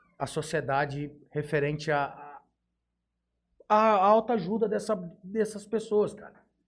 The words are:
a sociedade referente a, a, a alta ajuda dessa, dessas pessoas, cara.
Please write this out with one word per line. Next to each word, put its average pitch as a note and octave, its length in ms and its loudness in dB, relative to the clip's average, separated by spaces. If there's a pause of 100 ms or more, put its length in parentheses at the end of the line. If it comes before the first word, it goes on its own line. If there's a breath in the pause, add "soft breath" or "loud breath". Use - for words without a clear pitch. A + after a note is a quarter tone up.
(180)
a C#3 80 -6
sociedade C#3+ 880 -4 (180)
referente D3+ 640 -2
a, - 480 -4 (1300)
a, G#3+ 80 6
a G#3+ 280 6
alta A3 300 6
ajuda G#3 340 0
dessa, G#3 280 -2 (260)
dessas G3+ 440 -4
pessoas, G#3 460 0
cara. - 240 -18 (320)